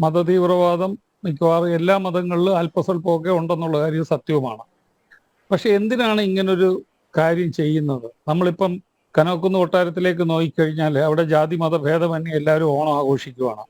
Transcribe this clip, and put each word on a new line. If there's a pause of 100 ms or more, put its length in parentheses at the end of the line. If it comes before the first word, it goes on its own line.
മതതീവ്രവാദം (320)
മിക്കവാറും
എല്ലാ (100)
മതങ്ങളിലും
അല്പസ്വല്പമൊക്കെ
ഉണ്ടെന്നുള്ള
കാര്യം
സത്യവുമാണ്. (880)
പക്ഷെ (100)
എന്തിനാണ്
ഇങ്ങനൊരു (460)
കാര്യം
ചെയ്യുന്നത്? (220)
നമ്മളിപ്പം (420)
കനകക്കുന്ന്
കൊട്ടാരത്തിലേക്ക്
നോക്കിക്കഴിഞ്ഞാൽ (120)
അവിടെ
ജാതി
മത (120)
ഭേദമന്യേ
എല്ലാവരും
ഓണം
ആഘോഷിക്കുവാണ്.